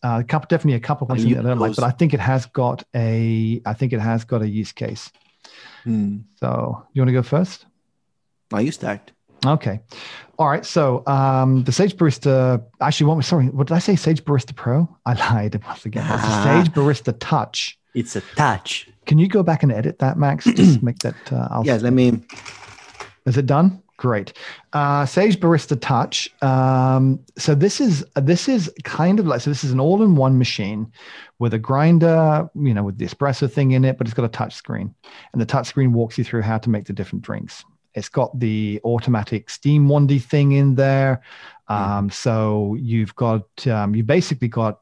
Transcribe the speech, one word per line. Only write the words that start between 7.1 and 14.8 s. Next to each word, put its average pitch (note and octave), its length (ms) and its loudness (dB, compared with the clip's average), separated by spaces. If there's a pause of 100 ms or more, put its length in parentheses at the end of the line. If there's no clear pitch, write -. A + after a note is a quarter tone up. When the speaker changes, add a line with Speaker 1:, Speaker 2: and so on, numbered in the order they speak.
Speaker 1:
go B2+ 100 0
first? E3 420 -2 (840)
Speaker 2:
No, G#2+ 80 -2
you B2+ 120 -2
start. - 400 -10 (320)
Speaker 1:
Okay. A#2+ 360 0 (580)
All D#3 100 2
right. C#3+ 160 -2
So, C3 440 0
um, C3 560 2
the C3 80 0
Sage F#3+ 260 0
Barista, C3 680 2 (160)
actually, D3+ 280 0
what D#3+ 100 2
was, C3+ 80 -2
sorry, C#3+ 220 2
what C3+ 200 -2
did D#3+ 60 -2
I E3+ 60 2
say? G3 160 2
Sage D#3 280 0
Barista C#3 320 -2
Pro? C#3+ 320 0 (180)